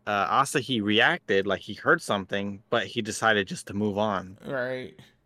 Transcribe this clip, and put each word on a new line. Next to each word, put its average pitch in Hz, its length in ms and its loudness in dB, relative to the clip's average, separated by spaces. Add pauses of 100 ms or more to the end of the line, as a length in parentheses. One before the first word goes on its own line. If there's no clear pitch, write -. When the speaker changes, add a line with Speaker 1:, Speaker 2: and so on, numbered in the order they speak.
Speaker 1:
uh, 104 340 2
Asahi 131 400 -2
reacted 107 680 4
like 95 140 -2
he 104 120 -12
heard 160 280 2
something, 101 680 -4
but 110 180 0
he 117 140 -4
decided 107 460 2
just - 200 -10
to - 60 -10
move 101 240 -2
on. 98 480 -2
Speaker 2:
Right. 127 500 -6 (300)